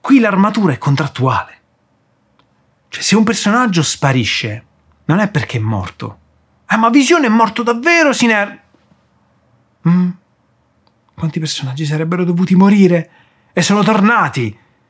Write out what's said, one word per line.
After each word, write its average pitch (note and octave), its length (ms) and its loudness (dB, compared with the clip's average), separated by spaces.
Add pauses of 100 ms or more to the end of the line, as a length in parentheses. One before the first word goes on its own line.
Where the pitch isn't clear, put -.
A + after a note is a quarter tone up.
Qui C4+ 180 2
l'armatura G3+ 540 2
è A#2+ 60 -4
contrattuale. C3+ 800 -4 (1300)
Cioè, - 120 -14
se - 140 -2
un A3+ 80 4
personaggio G#3 640 0
sparisce, A#2 800 -4 (400)
non E3 160 0
è G#3 100 -2
perché B2+ 280 -6
è - 20 -2
morto. G#2+ 580 -8 (500)
"Eh, G3+ 100 -2
ma A3+ 100 2
Visione C#4 380 2
è A3 40 0
morto A3+ 320 0
davvero, C4+ 500 2
Siner-?" G#3+ 480 -2 (1300)
Mm? F3+ 220 0 (1040)
Quanti D#3+ 240 -6
personaggi D3 480 -6
sarebbero E3 380 -2
dovuti F3+ 320 0
morire? F#3+ 540 4 (420)
E F3 100 -2
sono G3+ 220 0
tornati, G3 760 0 (320)